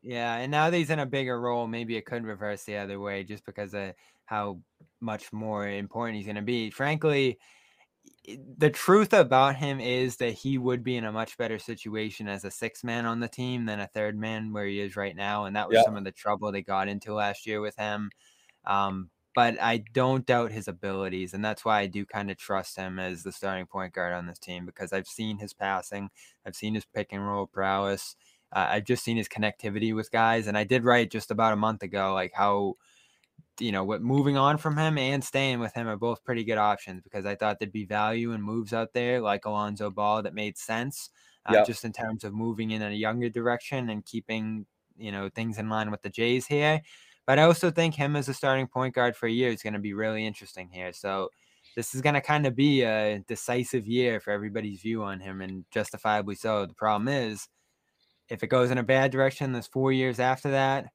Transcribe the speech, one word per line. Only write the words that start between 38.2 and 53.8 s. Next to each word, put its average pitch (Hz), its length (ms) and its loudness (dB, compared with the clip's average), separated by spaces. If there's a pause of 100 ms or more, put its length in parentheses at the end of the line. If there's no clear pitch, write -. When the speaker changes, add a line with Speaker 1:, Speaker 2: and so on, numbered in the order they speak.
Speaker 1:
and 107 100 -6
moves 110 280 -4
out 113 200 -2
there 123 280 2
like 101 260 0
Alonzo 104 440 -2
Ball 104 320 2
that 92 120 -6
made 104 220 -4
sense, 120 540 -4 (340)
uh, 113 100 2
Speaker 2:
Yeah. 107 100 10
Speaker 1:
just 113 200 -2
in 110 80 -4
terms 110 300 -4
of 104 120 -6
moving 110 360 -2
in 110 120 -2
a 104 100 -2
younger 113 380 0
direction 120 600 -2
and 107 160 -6
keeping, 110 600 -6 (300)
you 107 140 -10
know, 98 180 -4
things 113 300 -4
in 107 100 -4
line 110 220 0
with 107 120 -8
the 104 80 -8
Jays 120 360 2
here. 151 360 2 (440)
But 135 120 6
I 156 60 10
also 170 260 8
think 165 240 2
him 147 220 0
as 135 120 0
a 135 60 -2
starting 135 320 2
point 127 280 -2
guard 123 220 4
for 117 100 -4
a 113 40 2
year 123 180 4
is 113 140 -2
gonna 104 160 -4
be 101 160 -4
really 110 320 -2
interesting 95 420 -10
here. 90 240 -10
So 95 380 -4 (440)
this - 200 -4
is 131 80 -6
gonna 143 180 4
kinda 151 300 2
be 135 320 6
a 107 380 2
decisive 120 680 -2